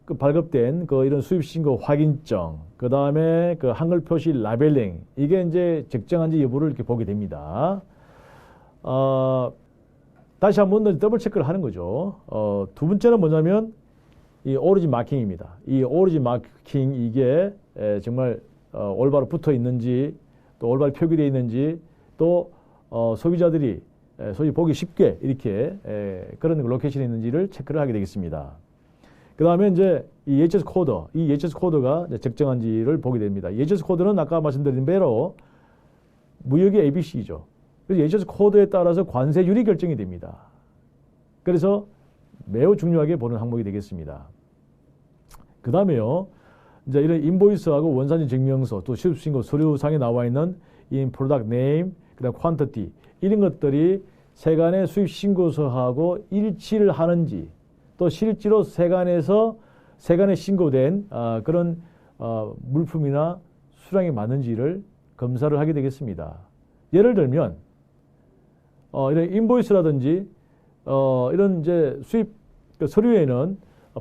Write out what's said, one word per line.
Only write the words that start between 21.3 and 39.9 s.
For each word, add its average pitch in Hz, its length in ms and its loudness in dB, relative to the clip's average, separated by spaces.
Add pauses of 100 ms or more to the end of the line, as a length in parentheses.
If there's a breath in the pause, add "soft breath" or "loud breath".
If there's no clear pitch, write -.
또, 170 340 0 (380 soft breath)
어, 117 260 0
소비자들이, 165 680 0 (360)
에, 104 140 -8
소위 147 180 -2
보기 160 220 2
쉽게 139 480 0
이렇게, 135 640 -4
에, 98 400 -8 (140)
그런 160 180 0
로케이션이 135 480 -2
있는지를 120 440 -4
체크를 147 300 -8
하게 135 140 -2
되겠습니다. 85 580 -6 (840 soft breath)
그다음에 175 320 4
이제 180 380 2 (180)
이 139 160 2
에이치에스 170 240 2
코드, 170 260 0 (220)
이 160 180 0
에이치에스 147 240 -2
코드가 160 520 0
이제 127 100 -6
적정한지를 123 840 -2
보게 127 180 -2
됩니다. 98 300 -4
에이치에스 156 340 -2
코드는 185 360 0
아까 165 220 -2
말씀드린 135 440 -2
대로 165 500 0 (1080 soft breath)
무역의 185 420 4
에이비씨죠. 139 600 -4 (420)
그래서 185 160 2
에이치에스 185 220 0
코드에 202 420 4
따라서 175 360 2
관세율이 170 600 2
결정이 175 320 0